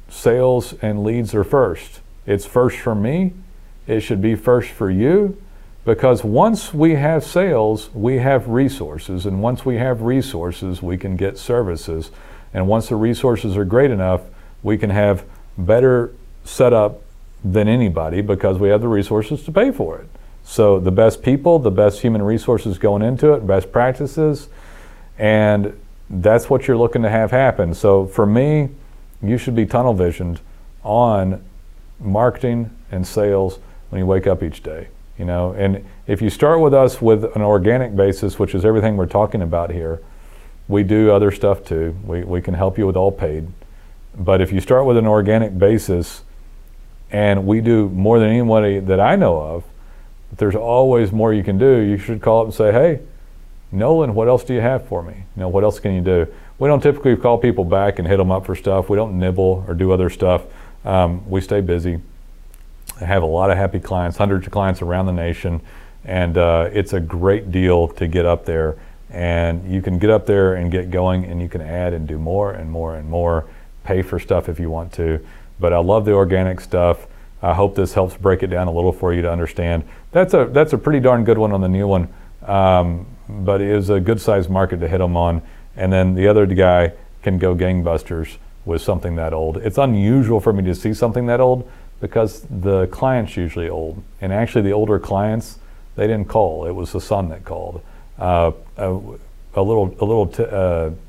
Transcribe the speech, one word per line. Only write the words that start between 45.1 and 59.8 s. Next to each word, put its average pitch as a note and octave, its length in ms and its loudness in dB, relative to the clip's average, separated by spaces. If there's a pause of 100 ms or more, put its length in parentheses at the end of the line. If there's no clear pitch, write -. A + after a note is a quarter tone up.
basis, G2 640 0 (880)
and G2+ 360 2
we A2 160 2
do A2 260 4
more G2+ 300 2
than A2 100 4
anybody A2 520 2
that F#2 200 2
I C#3 160 4
know F#2 240 2
of, D#2+ 240 -8 (720)
there's G#2 200 0
always A#2 540 2
more A2 220 2
you G#2 100 0
can F#2+ 140 -2
do. B2+ 220 6
You G#2 180 2
should A2 240 -8
call A2+ 200 4
up A2+ 60 0
and G#2 80 -10
say, G#2+ 180 4
"Hey, D3+ 280 2 (680)
Nolan, B2+ 440 2
what A2+ 120 0
else B2 160 4
do B2+ 120 -6
you A#2 60 0
have B2 260 0
for F2 160 -6
me? E2+ 120 -16
You F#2+ 260 -14
know, F#2 80 -4
what G2 140 2
else G#2 160 2
can G2 160 -2
you F#2 60 0
do?" F2 260 2 (320)
We C#3 100 0
don't C#3+ 120 4
typically C#3+ 360 2
call A#2 220 2
people A2 260 0
back G2 360 0
and E2 80 -4
hit G2 100 2
'em F#2 140 2
up F#2+ 120 -2
for F2+ 120 -6
stuff. F#2+ 320 -2
We G2+ 80 0
don't G#2 220 -2
nibble F#2 500 0
or E2+ 60 -6
do F#2 180 0